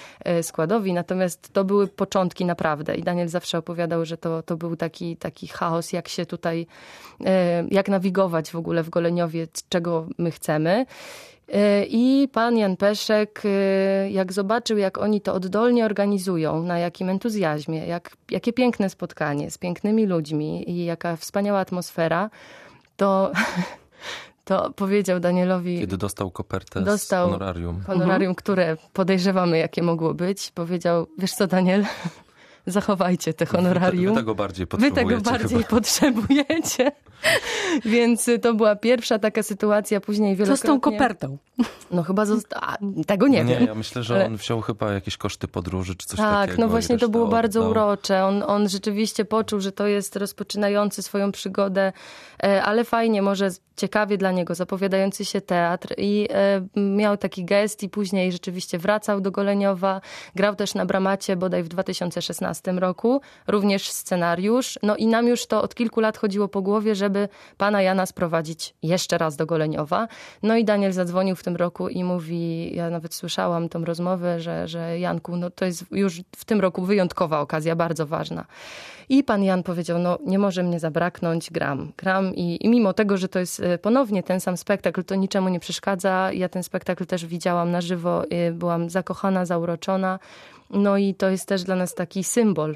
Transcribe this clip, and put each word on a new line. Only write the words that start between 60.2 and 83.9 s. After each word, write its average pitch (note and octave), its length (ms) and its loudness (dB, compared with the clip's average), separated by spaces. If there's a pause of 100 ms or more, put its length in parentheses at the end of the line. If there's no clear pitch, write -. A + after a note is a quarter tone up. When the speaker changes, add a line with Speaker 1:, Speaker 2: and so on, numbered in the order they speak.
Speaker 1:
Grał G3+ 200 2
też G3+ 200 -4
na F#3+ 120 0
Bramacie F#3+ 500 0
bodaj F3+ 260 -2
w E3 60 -8
dwa F3 140 -4
tysiące F3 400 -6
szesnastym F3+ 560 -4
roku, A3 420 0 (260)
również G3+ 440 2
scenariusz. F#3 920 0
No G#3 140 2
i A3 100 0
nam A3+ 220 4
już A#3+ 180 2
to G#3+ 160 2
od G3+ 120 -4
kilku A3+ 260 -2
lat A3 180 0
chodziło G3+ 300 0
po G3 140 -2
głowie, G#3 320 0
żeby G3+ 340 0 (280)
pana G3+ 260 2
Jana F#3+ 240 2
sprowadzić E3 760 -4
jeszcze E3+ 360 0
raz D#3 180 -2
do D#3+ 100 -2
Goleniowa. D#3 600 0 (340)
No A3 140 2
i A#3 80 4
Daniel G3+ 280 2
zadzwonił F#3 440 0
w - 60 -20
tym F3 140 -4
roku F3 320 -2
i F3+ 160 -4
mówi, E3+ 720 -4
ja E3+ 140 -4
nawet E3+ 240 -6
słyszałam E3+ 540 -2
tą E3 160 -6
rozmowę, F3 560 -2
że, E3 280 -6
że: E3+ 300 -6
"Janku, E3+ 380 -4
no F3 140 -4
to - 140 -6
jest F3+ 260 -4
już F#3+ 300 0 (160)
w - 80 -18
tym G#3+ 160 2
roku F#3 240 0
wyjątkowa F3+ 560 2
okazja, D#3+ 360 -2
bardzo E3 300 -2
ważna". D#3+ 380 -6 (640)
I C4+ 160 4
pan G3+ 200 2
Jan F#3 180 2
powiedział: E3+ 360 -2
"No F3 280 0
nie F#3+ 120 2
może F#3+ 240 2
mnie E3+ 180 0
zabraknąć, E3 720 -2
gram, C#3+ 460 -4
gram". F#3+ 380 0
I, F3 320 -4
i - 20 6
mimo A3+ 240 4
tego, G3+ 240 2
że F#3 120 -2
to - 100 -4
jest, F3+ 220 -4
e, F3 180 0
ponownie G#3+ 440 2